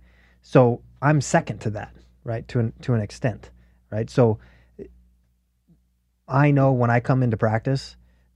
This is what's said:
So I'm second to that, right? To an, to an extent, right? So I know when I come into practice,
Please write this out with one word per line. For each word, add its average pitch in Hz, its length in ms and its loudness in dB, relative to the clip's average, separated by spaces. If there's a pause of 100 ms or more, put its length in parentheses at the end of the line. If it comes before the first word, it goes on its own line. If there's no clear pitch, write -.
(420)
So 123 400 2 (200)
I'm 147 180 2
second 143 420 -2
to 113 80 -6
that, 104 220 -12 (300)
right? 117 260 -10
To 123 120 -4
an, 113 120 -2 (100)
to 127 120 -2
an 113 60 0
extent, - 500 -8 (400)
right? 110 180 -6
So 113 300 2 (1900)
I 143 220 2
know 135 220 4
when 120 180 2
I 117 100 2
come 131 220 0
into 117 140 -2
practice, 113 600 -2 (400)